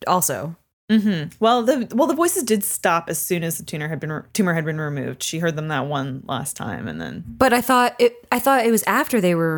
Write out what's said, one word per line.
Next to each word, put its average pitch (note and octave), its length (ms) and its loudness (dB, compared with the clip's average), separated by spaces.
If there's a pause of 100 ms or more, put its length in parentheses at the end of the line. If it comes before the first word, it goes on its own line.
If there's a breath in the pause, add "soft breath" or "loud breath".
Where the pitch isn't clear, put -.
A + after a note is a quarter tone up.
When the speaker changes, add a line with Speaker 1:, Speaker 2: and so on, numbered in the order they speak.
Speaker 1:
also. D#3+ 480 0 (340)
Speaker 2:
Mm-hmm. G3+ 420 2 (100)
Well, A#3 240 4
the, B3 280 2
well, B3+ 140 4
the D4 80 2
voices E4+ 300 0
did G#3+ 180 2
stop - 480 0
as E3 80 -4
soon F3 240 -2
as E3 160 -4
the E3 60 -14
tumor D3+ 240 -6
had D#3+ 100 -6
been D#3 140 -6
re-, D3+ 100 -8 (100)
tumor F3+ 220 2
had E3 100 0
been D#3 160 -4
removed. C#3 440 -6
She D#3+ 160 -6
heard E3 160 0
them D#3 120 -4
that C#3 180 -2
one C#3 380 -4
last - 320 -6
time, G#2 300 -8
and D#2+ 140 -8
then D2+ 260 -10
Speaker 1:
But C4 260 2
I B3 80 4
thought B3 380 2
it, A#3+ 160 4 (180)
I B3 60 2
thought C4 260 4
it A#3 60 2
was A3 140 2
after A#3+ 360 2
they F3+ 140 4
were E3 240 2